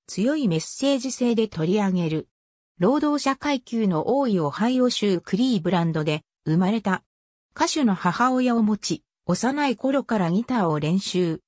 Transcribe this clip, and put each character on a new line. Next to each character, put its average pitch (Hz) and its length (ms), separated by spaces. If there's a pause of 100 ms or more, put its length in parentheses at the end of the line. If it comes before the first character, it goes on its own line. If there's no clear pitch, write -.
強 247 280
い 285 140
メ 165 80
ッ 160 40
セ 277 340
ー 262 40
ジ 247 140
性 240 220
で 220 120
取 170 280
り 214 40
上 196 140
げ 175 160
る。 156 200 (500)
労 240 220
働 294 220
者 269 140
階 285 240
級 226 260
の 180 300
多 277 120
い 190 120
オ 147 80
ハ 214 220
イ 254 100
オ 247 80
州 196 320
ク - 160
リ 240 220
ー - 20
ブ 170 100
ラ 170 140
ン 165 80
ド 156 120
で 151 180 (240)
生 160 100
ま 185 140
れ 220 100
た。 190 240 (520)
歌 330 120
手 302 160
の 208 100
母 240 380
親 254 240
を 226 80
持 208 120
ち、 - 280 (220)
幼 269 420
い 247 80
頃 269 260
か 226 160
ら 175 100
ギ 190 160
タ 240 180
ー 170 60
を 151 120
練 160 180
習、 180 500